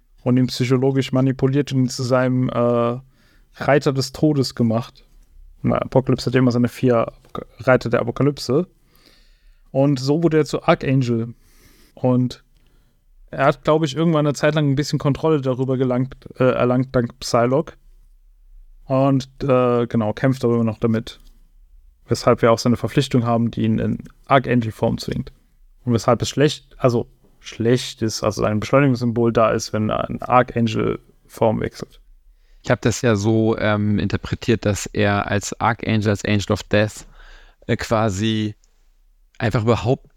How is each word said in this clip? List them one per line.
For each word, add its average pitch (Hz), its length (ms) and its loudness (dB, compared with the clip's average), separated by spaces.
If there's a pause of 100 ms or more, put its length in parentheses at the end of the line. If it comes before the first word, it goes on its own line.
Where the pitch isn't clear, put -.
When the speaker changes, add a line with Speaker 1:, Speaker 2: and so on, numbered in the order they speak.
(220)
Speaker 1:
und 127 160 2
ihn 127 80 2
psychologisch 131 640 0
manipuliert 135 600 0
und 131 120 2
ihn 123 40 0
zu 127 140 -8
seinem, 127 460 0
äh, 120 500 0 (580)
Reiter 143 360 2
des 131 200 -4
Todes 147 420 0
gemacht. 117 500 -2 (580)
Na, 117 140 2
Apocalypse - 500 0
hat 127 80 -2
ja 131 60 4
immer 127 100 4
seine 120 180 0
vier 120 440 0 (480)
Reiter 127 300 2
der 123 100 0
Apokalypse. 139 640 -2 (1040)
Und 139 300 2
so 143 220 0
wurde 160 160 2
er 151 60 2
zu - 180 -6
Archangel. 120 720 0 (600)
Und 127 500 0 (920)
er 135 120 0
hat, 151 180 0
glaub 156 200 2
ich, 131 120 -6
irgendwann 156 300 2
eine 143 80 0
Zeit 151 200 0
lang 151 160 2
ein 131 60 0
bisschen 147 220 -2
Kontrolle 151 420 0
darüber 131 360 -2
gelangt, 127 380 -2 (240)
äh, 131 60 2
erlangt 123 500 2
dank 123 240 -2
Psylocke. 127 560 0 (1080)
Und, 135 440 0 (140)
äh, 123 440 2
genau, 110 260 -2
kämpft 131 320 0
aber 120 100 2
immer 117 100 2
noch 110 140 -2
damit. 113 420 -2 (840)
Weshalb - 360 2
wir 117 100 4
auch 113 60 2
seine 120 180 2
Verpflichtung 131 480 0
haben, 117 260 0
die 117 120 -4
ihn 110 160 0
in 110 260 -4 (220)
Archangel-Form 123 720 0
zwingt. - 340 -8 (520)
Und 120 100 0
weshalb 117 280 2
es - 60 -2
schlecht, - 500 -2
also 120 300 0 (320)
schlecht - 600 -2
ist, 110 200 -4
also 110 220 -2
ein 107 160 0
Beschleunigungssymbol 120 720 2
da 113 180 2
ist, 113 220 -4
wenn 107 180 -2
er - 180 -4
in 117 140 -8
Archangel-Form 113 1400 -2
wechselt. - 400 -10 (640)
Speaker 2:
Ich - 80 -4
hab 123 120 0
das - 200 0
ja 117 140 2
so, 110 420 0
ähm, 104 400 0
interpretiert, - 640 -2
dass 104 220 -2
er 101 400 0
als - 340 -6
Archangel, 107 500 0
als 104 140 -2
Angel 104 280 -2
of 107 100 -2
Death, - 440 -2 (600)
äh, 117 100 0
quasi 107 800 -2 (840)
einfach 117 240 0
überhaupt, 113 540 0